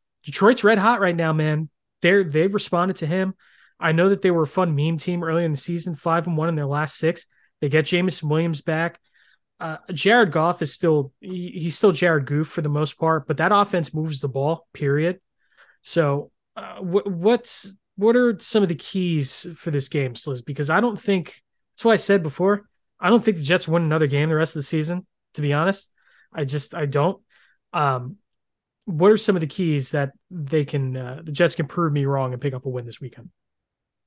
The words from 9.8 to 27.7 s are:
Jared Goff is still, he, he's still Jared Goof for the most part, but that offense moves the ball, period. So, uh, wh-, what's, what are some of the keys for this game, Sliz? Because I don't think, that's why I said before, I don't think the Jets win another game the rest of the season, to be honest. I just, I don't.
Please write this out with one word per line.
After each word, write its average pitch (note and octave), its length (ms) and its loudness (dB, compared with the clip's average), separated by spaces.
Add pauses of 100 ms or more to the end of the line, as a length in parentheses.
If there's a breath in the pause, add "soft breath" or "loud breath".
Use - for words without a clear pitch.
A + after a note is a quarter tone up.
Jared G3 420 4
Goff E3+ 300 0
is D3+ 100 -4
still, D3+ 480 0
he, F3+ 340 -10
he's E3 220 -6
still G3+ 160 4
Jared D#3 340 2
Goof D3 220 -2
for - 140 -6
the D3+ 60 -2
most D3 300 -2
part, D#3+ 280 0
but D3 120 -4
that E3+ 140 2
offense G3+ 400 0
moves D#3 280 -6
the C#3+ 80 -4
ball, C#3 440 -4
period. D#3 480 -2 (600 soft breath)
So, D3 480 0 (260)
uh, - 200 -14
wh-, F#3+ 300 -2
what's, G3 680 -2 (220)
what A3 200 4
are A#3+ 220 2
some - 240 2
of F#3 60 4
the E3+ 60 -2
keys E3 720 -2 (100)
for - 140 -8
this C#3+ 180 -2
game, C3+ 240 -2
Sliz? B2 320 -8
Because C#3+ 240 -6
I E3 120 4
don't A3+ 200 0
think, F#3+ 420 -2 (320)
that's - 120 -2
why A3+ 80 6
I - 20 4
said G3 260 2
before, F#3+ 460 -2 (320)
I F3 80 0
don't A3+ 160 4
think G3+ 140 2
the D#3 40 -6
Jets D#3+ 240 2
win E3+ 160 2
another D#3 240 2
game C#3+ 220 0
the D#3+ 60 0
rest D#3+ 220 0
of D#3 40 -6
the C3+ 40 -4
season, E3 420 -4 (280)
to - 60 -8
be D3 140 0
honest. F3 360 -2 (440 soft breath)
I D3+ 100 -4
just, C#3 300 -6
I E3 100 -4
don't. D3 380 0 (500 soft breath)